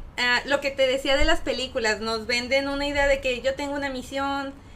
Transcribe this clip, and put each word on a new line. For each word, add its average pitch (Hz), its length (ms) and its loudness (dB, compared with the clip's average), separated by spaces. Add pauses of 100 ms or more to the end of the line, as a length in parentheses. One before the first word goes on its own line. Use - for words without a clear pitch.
(180)
ah, 247 280 4
lo 277 160 2
que 277 100 -2
te 269 160 2
decía 269 300 2
de 294 80 6
las 330 140 4
películas, 247 600 -2
nos 226 280 -4
venden 247 400 0
una 277 200 -2
idea 285 200 2
de 277 140 4
que 247 200 -2
yo 269 140 0
tengo 285 200 -4
una 277 140 -4
misión 277 640 -4 (220)